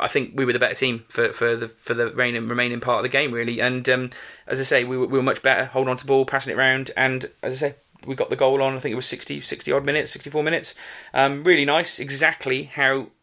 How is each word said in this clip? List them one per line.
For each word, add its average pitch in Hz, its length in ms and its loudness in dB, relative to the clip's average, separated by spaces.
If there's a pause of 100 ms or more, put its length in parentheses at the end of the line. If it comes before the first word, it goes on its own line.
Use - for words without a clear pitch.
I - 80 0
think 135 260 -2
we 135 120 2
were 120 80 2
the 120 40 0
better 117 160 2
team 120 340 -2
for, 117 260 0
for 117 220 2
the, 113 120 -6
for - 240 -8
the 117 180 0
reigning, 120 380 -2
remaining 120 320 -2
part 117 200 0
of - 20 -2
the 127 80 -2
game, 135 220 0
really. 117 280 -4
And, 127 300 -2
um, 127 200 0 (360)
as 131 140 -2
I 135 40 -2
say, 131 200 2
we 127 120 -4
were, 127 100 0
we 135 120 0
were 127 40 2
much 131 200 0
better, 127 240 2
holding 131 240 0
on 127 80 -2
to 139 80 -10
the - 20 -8
ball, 135 160 4
passing 131 300 -2
it - 20 -2
round. 131 400 2
And 131 300 0 (160)
as 131 200 -4
I 147 60 0
say, 143 60 -4 (320)
we 135 80 -6
got - 140 -2
the - 80 -2
goal 135 260 4
on, 135 140 2
I 131 40 -8
think 127 120 -4
it 110 40 -4
was 127 100 -4
sixty, 143 340 -6
sixty - 320 -4
odd 139 140 2
minutes, 147 260 0
sixty-four 151 300 -4
minutes. 160 320 -2 (400)
Um, 139 280 2
really 160 220 6
nice, 156 340 2
exactly 139 640 0
how 135 420 0 (160)